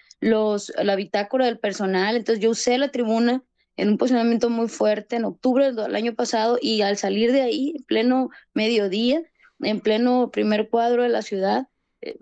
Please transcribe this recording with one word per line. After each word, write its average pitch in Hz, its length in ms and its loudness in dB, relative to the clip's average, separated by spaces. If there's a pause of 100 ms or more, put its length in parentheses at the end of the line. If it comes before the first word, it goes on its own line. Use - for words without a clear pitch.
(200)
los, 214 560 0
la 196 200 0
bitácora 202 500 -2
del 240 140 -2
personal. 196 560 0
Entonces 226 280 0
yo 226 60 4
usé 247 300 0
la 277 100 0
tribuna 240 540 0 (340)
en 208 120 0
un 208 100 2
posicionamiento 233 500 2
muy 233 200 -2
fuerte 214 480 -2
en 226 80 -2
octubre 247 400 0
del 262 100 -2
do-, 214 100 -4
el 196 100 -4
año 226 200 -2
pasado, 233 440 0
y 214 220 0
al 202 160 0
salir 208 340 0
de 269 120 2
ahí, 262 340 -2
en 254 60 -14
pleno 247 480 0 (240)
mediodía, 220 680 0 (380)
en 208 200 -2
pleno 240 500 2
primer 214 400 0
cuadro 240 320 2
de 247 80 2
la 220 140 0
ciudad, 208 440 -2 (340)
eh, - 200 -12